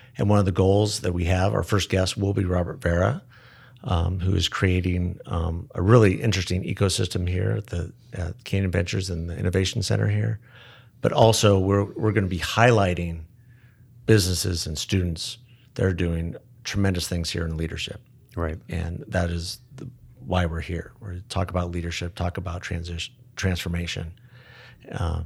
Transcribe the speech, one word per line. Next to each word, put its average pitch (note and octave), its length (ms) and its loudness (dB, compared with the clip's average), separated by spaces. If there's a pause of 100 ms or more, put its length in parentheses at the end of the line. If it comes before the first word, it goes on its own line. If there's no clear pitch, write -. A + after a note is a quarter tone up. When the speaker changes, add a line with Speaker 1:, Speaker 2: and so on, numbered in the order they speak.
(180)
Speaker 1:
and G2+ 120 2
one G#2 100 6
of G2 60 4
the F#2+ 60 0
goals G2 500 4
that F2+ 120 -4
we F2 120 -2
have, F#2 300 2
our F2+ 80 0
first F#2+ 260 0
guest F#2 280 0
will G2+ 160 0
be G2 120 0
Robert F2+ 340 -2
Vera, F#2 440 0 (600)
um, F2 360 0
who F2+ 160 2
is E2+ 120 0
creating, F2+ 760 0
um, E2+ 480 -4
a F2+ 80 -4
really G2+ 400 6
interesting F#2+ 420 0
ecosystem F#2 640 -2
here F#2+ 240 0
at G#2+ 160 -4
the, F2 240 -6 (220)
at F2 300 -8
Canyon G2 280 0
Ventures F2+ 380 -2
and E2+ 180 -6
the E2+ 80 -6
Innovation F#2+ 460 0
Center G#2 260 0
here. G#2+ 320 0 (600)
But - 120 2
also, A2 440 6
we're, G2 360 2
we're G#2+ 180 0
gonna G2 160 2
be F2 120 -2
highlighting F2+ 800 4 (840)
businesses F2+ 640 2
and D#2 100 -6
students F2+ 640 -4 (340)
that - 100 -2
are F#2+ 100 2
doing E2+ 420 -2 (280)
tremendous F#2+ 440 -2
things E2+ 240 -4
here E2+ 120 -4
in D#2+ 140 -4
leadership. D#2+ 420 -6 (360)
Speaker 2:
Right. D#2+ 240 -4 (100)
Speaker 1:
And E2 380 -6
that F2 240 0
is E2+ 280 -6 (160)
the - 140 -14 (360)
why F2+ 200 2
we're E2 160 -4
here. E2+ 380 -8
We're F2 160 -12
to F2+ 60 -10
talk F#2 280 -4
about F2 220 -2
leadership, E2+ 440 -6
talk F2 220 -4
about F2 240 -8
transition, E2+ 520 -8 (220)
transformation, F2 800 -4 (800)
uh, E2 340 -4